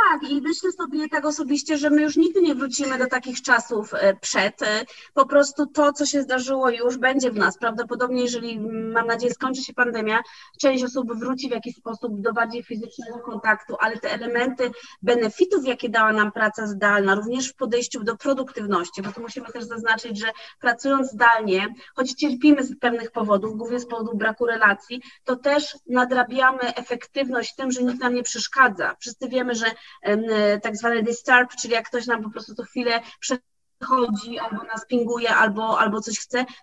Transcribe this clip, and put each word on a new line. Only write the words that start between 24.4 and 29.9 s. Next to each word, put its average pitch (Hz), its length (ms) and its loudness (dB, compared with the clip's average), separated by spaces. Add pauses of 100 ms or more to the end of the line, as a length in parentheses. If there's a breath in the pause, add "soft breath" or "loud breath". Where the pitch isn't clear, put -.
relacji, 220 560 0 (220 loud breath)
to 254 120 -2
też 285 400 0 (100)
nadrabiamy 247 920 2
efektywność 247 760 -4
tym, 262 180 -4
że 247 100 -2
nikt 247 180 0
nam 247 140 0
nie 247 80 -2
przeszkadza. 214 800 0
Wszyscy 240 280 -10
wiemy, 247 260 -2
że, 226 120 -2 (360 loud breath)